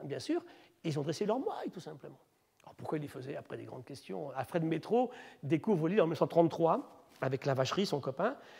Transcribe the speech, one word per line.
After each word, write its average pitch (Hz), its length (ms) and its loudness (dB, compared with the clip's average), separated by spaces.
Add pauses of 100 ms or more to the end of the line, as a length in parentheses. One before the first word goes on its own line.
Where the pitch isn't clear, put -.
bien 139 160 -6
sûr, 330 240 -2 (400)
et 170 60 -2
ils 151 100 -2
ont - 20 -2
dressé 156 240 -2
leurs 220 140 2
moailles, - 320 -4
tout - 80 -12
simplement. 151 400 -14 (440)
Alors - 120 -20
pourquoi - 220 -6
ils 151 40 -4
les 143 60 -8
faisaient 131 300 -10
après - 180 -12
des 113 80 -12
grandes 123 220 -14
questions ? 151 460 -10
Alfred 135 340 -2
Métro 190 460 2 (300)
découvre 147 460 2
l'île 196 140 4
en - 20 8
mille 160 60 4
neuf 170 100 -2
cent 160 80 4
trente-trois 165 800 2 (140)
avec 135 240 -2
la 139 80 4
vacherie, 131 320 2
son 147 160 0
copain, 180 340 -2 (240)